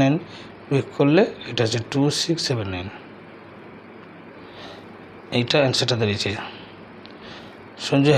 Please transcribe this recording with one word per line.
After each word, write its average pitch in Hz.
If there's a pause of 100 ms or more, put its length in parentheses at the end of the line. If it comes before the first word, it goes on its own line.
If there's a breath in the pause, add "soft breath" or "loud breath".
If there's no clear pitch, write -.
নাইন 135 (560 loud breath)
বিয়োগ 135 (100)
করলে 151 (260)
এটা 123
হচ্ছে 110 (120)
টু 139 (200)
সিক্স 165
সেভেন 113
নাইন। 92 (2500 loud breath)
এইটা 120
অ্যান্সারটা 127
দাঁড়িয়েছে। 104 (1600 loud breath)
সঞ্জু 143